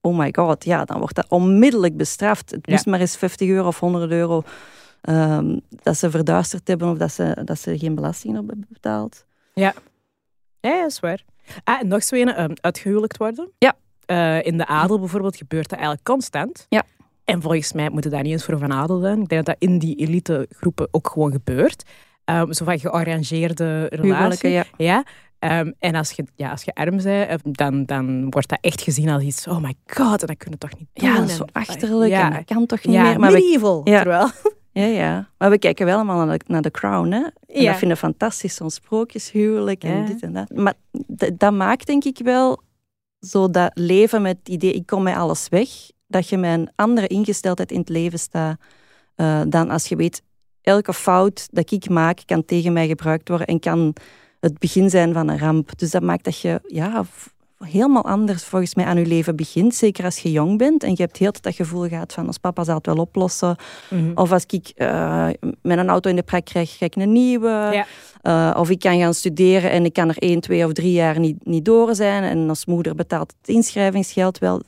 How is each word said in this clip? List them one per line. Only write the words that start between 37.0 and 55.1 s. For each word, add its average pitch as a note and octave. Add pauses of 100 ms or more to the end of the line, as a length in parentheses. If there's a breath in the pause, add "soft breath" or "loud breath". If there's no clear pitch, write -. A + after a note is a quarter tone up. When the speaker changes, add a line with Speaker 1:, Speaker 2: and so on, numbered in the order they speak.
Speaker 1:
hè? G#3+ (280)
En C#4+
Speaker 2:
Ja. A3
Speaker 1:
dat F#3+
vinden F3
we -
fantastisch, G3
zo'n D#3+
sprookjeshuwelijk G#3+
en F#3
Speaker 2:
Ja. G#3
Speaker 1:
dit G#3+
en E2+
dat. F#2+
Maar - (440)
d-, F#3
dat G#3
maakt, G3+
denk C#4+
ik C4+
wel, B3+ (580)
zo F#3+
dat F3+
leven G3
met F#3
het -
idee, F#3
"Ik F3+
kom G3
met F#3
alles E3
weg", G3+ (380)
dat F#3
je G3
met F3+
een E3
andere G#3+
ingesteldheid F#3+
in F#3
het E3+
leven E3
staat, D#3+ (560 soft breath)
eh, D#3
dan E3
als E3
je E3+
weet... E3 (400)
Elke G3
fout F#3+
dat E3+
ik F#3+
maak, E3+
kan E3
tegen F3
mij E3
gebruikt D#3+
worden F3
en E3
kan E3 (440 loud breath)
het E3
begin F#3+
zijn E3+